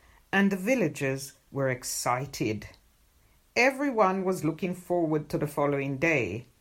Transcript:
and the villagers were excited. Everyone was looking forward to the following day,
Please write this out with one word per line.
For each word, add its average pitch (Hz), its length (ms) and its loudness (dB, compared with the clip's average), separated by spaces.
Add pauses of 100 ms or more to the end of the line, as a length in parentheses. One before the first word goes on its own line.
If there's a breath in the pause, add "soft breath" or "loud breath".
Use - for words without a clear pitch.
(320 soft breath)
and 196 180 4
the 196 60 0
villagers 156 760 -2 (180)
were 135 180 -2
excited. 123 1000 -4 (880 soft breath)
Everyone 233 680 2
was 180 220 -2
looking 175 280 -2
forward 160 560 0
to 170 80 -2
the 147 100 0
following 139 500 0
day, 127 500 0 (140)